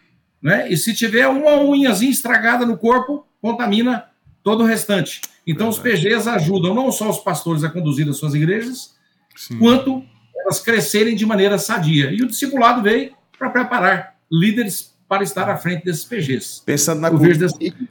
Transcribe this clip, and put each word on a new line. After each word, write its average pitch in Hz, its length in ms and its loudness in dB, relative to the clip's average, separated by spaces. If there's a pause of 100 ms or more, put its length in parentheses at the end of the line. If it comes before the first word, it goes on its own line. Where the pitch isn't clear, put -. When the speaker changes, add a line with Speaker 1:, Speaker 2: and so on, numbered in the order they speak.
(420)
Speaker 1:
né? - 280 0
E 175 60 0
se 214 180 -2
tiver 233 320 2
uma 294 280 4
unhazinha 277 560 4
estragada 240 560 0
no 226 100 0
corpo, 254 500 0 (140)
contamina 226 640 0 (380)
todo 220 200 2
o 226 40 4
restante. 202 540 -2 (260)
Então, 170 220 -2
os 214 100 -4
Speaker 2:
Verdade. 190 260 0
Speaker 1:
P 214 120 2
Gs 214 120 -2
ajudam 185 460 0
não 254 180 0
só 214 160 -4
os 190 100 -2
pastores 160 460 -4
a 156 60 -2
conduzir 151 380 -2
as 143 80 -4
suas 147 180 -4
igrejas, 220 600 -4 (420)
Speaker 2:
Sim. - 220 -12
Speaker 1:
quanto 262 440 2 (380)
elas 190 200 -4
crescerem 220 540 0
de 208 120 -2
maneira 202 320 2
sadia. 156 520 0
E 214 120 -2
o 254 40 0
discipulado 247 560 0
veio 240 300 0 (260)
pra 254 120 -4
preparar 196 640 0 (160)
líderes 202 640 -2 (140)
para 196 140 0
estar 196 260 -4
à 180 80 -2
frente 175 300 -6
desses 170 180 -4
P 226 160 -8
Gs. 131 460 -6
Speaker 2:
Pensando 151 340 0
na 160 80 0
Speaker 1:
Eu 165 40 0
Speaker 2:
cul-, 151 80 4
Speaker 1:
vejo 165 200 6
dessa 180 160 -2 (340)